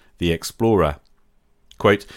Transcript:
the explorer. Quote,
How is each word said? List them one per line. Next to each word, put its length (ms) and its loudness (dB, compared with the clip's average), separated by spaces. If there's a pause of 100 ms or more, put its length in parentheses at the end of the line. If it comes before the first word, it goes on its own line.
(180)
the 160 -2
explorer. 640 -2 (800)
Quote, 280 2 (120)